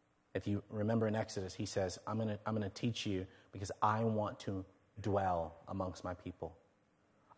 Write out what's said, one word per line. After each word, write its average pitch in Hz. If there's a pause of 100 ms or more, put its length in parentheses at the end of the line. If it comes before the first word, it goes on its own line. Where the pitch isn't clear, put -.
(340)
If -
you 101
remember 110
in 107
Exodus, 95
he 104
says, 92
"I'm 110
gonna, 107
I'm 110
gonna 104
teach -
you 95 (240)
because 95 (100)
I 110
want 107
to 95 (380)
dwell 95 (120)
amongst 92
my 90
people. 85 (840)